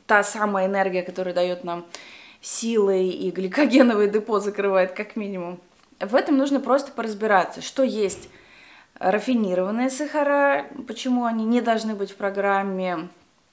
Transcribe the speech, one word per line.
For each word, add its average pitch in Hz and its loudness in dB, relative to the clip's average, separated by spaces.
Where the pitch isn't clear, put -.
та 208 6
самая 202 0
энергия, 190 0
которая 180 -6
даёт 180 -2
нам 170 -8
силы, 202 2
и 185 -2
гликогеновое 214 4
депо 208 0
закрывает, 196 0
как 208 -10
минимум. 185 -8
В 202 -4
этом 285 2
нужно 269 2
просто 277 0
поразбираться, 208 0
что - -2
есть 208 -2
рафинированные 208 0
сахара, 285 0
почему 247 -2
они 226 -2
не 240 2
должны 220 0
быть 196 -6
в - -20
программе 196 -2